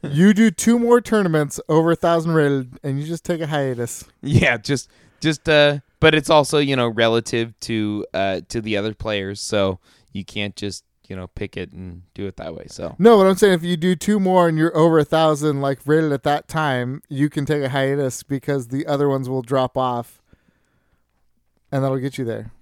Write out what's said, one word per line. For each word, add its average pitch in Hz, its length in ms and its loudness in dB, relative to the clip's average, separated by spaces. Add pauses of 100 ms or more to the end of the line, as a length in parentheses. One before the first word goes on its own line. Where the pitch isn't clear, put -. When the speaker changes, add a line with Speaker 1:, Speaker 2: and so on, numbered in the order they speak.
Speaker 1:
You 160 320 4
do 214 160 4
two 233 280 2
more 233 220 4
tournaments 160 680 0
over 160 240 4
a 160 40 2
thousand 170 360 0
rated, 139 500 0
and 139 180 -4
you 151 60 -8
just 165 180 -10
take 170 160 -4
a 160 60 -6
hiatus. 131 580 -4 (180)
Speaker 2:
Yeah, 139 340 2
just, 123 320 -6 (320)
just, 151 280 -4
uh, 147 300 4 (220)
but 156 140 8
it's 151 160 0
also, 151 280 4
you 139 180 2
know, 120 120 2
relative 113 720 0
to, 104 540 -4
uh, 95 340 -2
to 117 120 -6
the 107 160 -4
other 104 180 -4
players, 98 460 -6
so 98 380 -2 (340)
you - 120 -8
can't 101 320 -6
just, - 280 -10 (240)
you 95 80 -12
know, 92 100 -12
pick - 300 -10
it 92 160 -10
and 90 300 -16 (120)
do 101 120 -10
it 95 100 -12
that 82 180 -12
way. - 140 -16
So - 300 -12
Speaker 1:
No, 220 200 6
but 190 80 6
I'm 190 100 2
saying 190 180 4
if 160 100 -4
you 175 120 -2
do 180 200 0
two 208 240 -2
more 185 280 2
and 160 80 0
you're 160 200 0
over 160 220 4
a 147 60 4
thousand, 151 560 0
like, 139 240 -4
rated 156 280 2
at 135 100 -4
that 147 260 -2
time, 135 600 -4
you 143 200 -2
can 147 160 -6
take 147 180 -2
a 135 60 -4
hiatus 135 540 -2
because 139 460 -6
the 135 180 -6
other 143 220 0
ones 135 200 -2
will 131 140 -4
drop 131 340 -2
off, 123 460 -4 (1500)
and 135 120 -2
that'll 135 140 -2
get 131 180 -8
you 131 80 -6
there. 110 380 -8